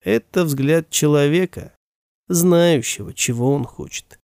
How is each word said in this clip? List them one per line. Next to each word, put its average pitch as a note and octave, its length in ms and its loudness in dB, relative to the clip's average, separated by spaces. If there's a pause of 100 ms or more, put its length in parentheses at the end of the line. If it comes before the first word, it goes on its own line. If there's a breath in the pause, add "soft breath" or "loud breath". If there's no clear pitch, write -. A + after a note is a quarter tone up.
Это G3 420 -2
взгляд D3 460 -2
человека, D3 800 0 (560)
знающего, E3+ 840 2
чего B2 380 -2
он C#3 120 -2
хочет. - 640 -16